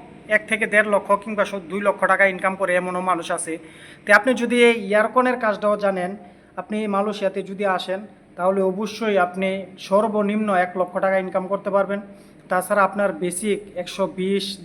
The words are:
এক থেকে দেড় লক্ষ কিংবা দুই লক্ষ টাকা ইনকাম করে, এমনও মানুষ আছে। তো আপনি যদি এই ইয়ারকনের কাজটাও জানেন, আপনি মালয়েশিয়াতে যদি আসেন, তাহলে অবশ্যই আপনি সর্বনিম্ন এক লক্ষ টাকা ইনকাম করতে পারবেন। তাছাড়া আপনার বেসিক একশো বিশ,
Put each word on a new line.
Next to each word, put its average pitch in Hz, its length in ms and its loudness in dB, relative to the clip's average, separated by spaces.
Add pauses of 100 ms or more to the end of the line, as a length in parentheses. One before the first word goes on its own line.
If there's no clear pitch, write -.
(280)
এক 214 200 2
থেকে 220 180 0
দেড় 208 240 4
লক্ষ 202 220 2
কিংবা 202 320 0 (240)
দুই 190 120 -6
লক্ষ 202 260 2
টাকা 190 200 6
ইনকাম 190 280 -2
করে, 185 200 0
এমনও 180 260 0
মানুষ 180 300 -2
আছে। 165 280 -4 (480)
তো 208 60 4
আপনি 214 220 6
যদি 240 300 2
এই 233 240 4
ইয়ারকনের 226 480 2
কাজটাও 208 400 0
জানেন, 196 400 -2 (400)
আপনি 214 300 -6
মালয়েশিয়াতে 202 560 -2
যদি 190 240 -6
আসেন, 185 340 -2 (360)
তাহলে 190 260 2
অবশ্যই 202 560 -2
আপনি 190 480 -2 (120)
সর্বনিম্ন 208 760 0
এক 180 220 2
লক্ষ 185 220 -2
টাকা 190 200 2
ইনকাম 185 280 -2
করতে 190 240 -4
পারবেন। 196 300 0 (480)
তাছাড়া 190 340 2
আপনার 196 300 2
বেসিক 180 640 -4
একশো 180 300 -4
বিশ, 190 580 -4